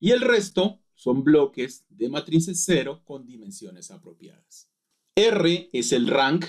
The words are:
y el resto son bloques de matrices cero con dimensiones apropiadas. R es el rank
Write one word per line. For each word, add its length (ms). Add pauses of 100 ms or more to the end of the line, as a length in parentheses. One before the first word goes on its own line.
y 100
el 100
resto 600 (140)
son 280
bloques 640
de 200
matrices 560
cero 400
con 220
dimensiones 640
apropiadas. 760 (460)
R 580
es 200
el 160
rank 400